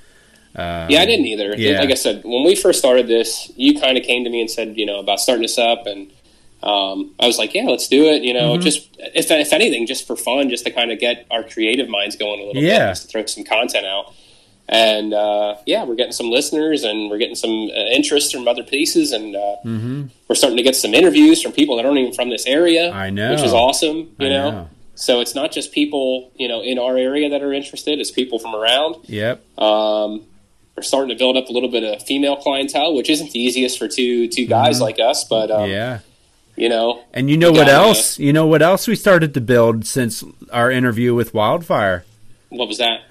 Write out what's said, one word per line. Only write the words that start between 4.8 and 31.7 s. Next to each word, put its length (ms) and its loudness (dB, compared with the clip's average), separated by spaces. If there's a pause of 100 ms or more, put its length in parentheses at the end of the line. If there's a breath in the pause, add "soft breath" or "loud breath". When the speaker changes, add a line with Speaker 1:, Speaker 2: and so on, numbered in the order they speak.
Speaker 2:
know, 140 -4
about 220 -2
starting 220 2
this 140 -4
up, 300 0
and, 240 -10 (540 soft breath)
um, 560 -4
I 60 2
was 120 0
like, 160 -4
"Yeah, 140 -2
let's 200 -2
do 180 6
it." 160 4
You 120 -2
know, 200 2
Speaker 1:
Mm-hmm. 80 0
Speaker 2:
just 260 -2 (260)
if, 160 -2
if 220 2
anything, 340 0
just 220 -10
for 80 -6
fun, 340 -2
just 160 -6
to 60 -2
kinda 240 -2
get 340 -4
our 140 -4
creative 440 -2
minds 280 -6
going 240 -6
a 60 -12
little 160 -4
Speaker 1:
Yeah. 260 4
Speaker 2:
bit, 20 0
just 120 -8
to 60 -20
throw 180 -6
some 180 -10
content 420 -2
out. 260 -8 (600 soft breath)
And, 420 2
uh, 420 0 (100)
yeah, 160 0
we're 140 -4
getting 160 -4
some 180 -6
listeners, 540 0
and 260 -4
we're 80 -4
getting 160 -4
some, 360 -4
uh, 220 -6
interest 400 0
from 140 -8
other 160 0
places, 480 -2
and, 240 -8
uh, 220 -4 (100)
Speaker 1:
Mm-hmm. 360 -6 (260)
Speaker 2:
we're 80 -2
starting 220 2
to 40 -2
get 140 2
some 180 -2
interviews 480 6
from 80 -8
people 260 0
that 80 -2
aren't 140 2
even 140 0
from 180 -4
this 160 -6
area, 460 2
Speaker 1:
I 180 -6
know. 220 -2
Speaker 2:
which 100 0
is 100 2
awesome, 580 2 (100)
you 60 -2
Speaker 1:
I 20 0
Speaker 2:
know? 240 0
Speaker 1:
know. 160 -10 (260)
Speaker 2:
So 260 0
it's 140 -6
not 160 -4
just 220 -8
people, 640 -2
you 100 -6
know, 140 -4
in 180 -4
our 180 0
area 340 0
that 120 -2
are 100 -4
interested, 460 -6
it's 140 -8
people 260 -2
from 160 -10
around. 420 0 (120)
Speaker 1:
Yep. 320 -4 (180)
Speaker 2:
Um, 640 0 (560)
we're 80 -10
starting 240 0
to 80 -6
build 200 0
up 120 -2
a 40 -10
little 180 -2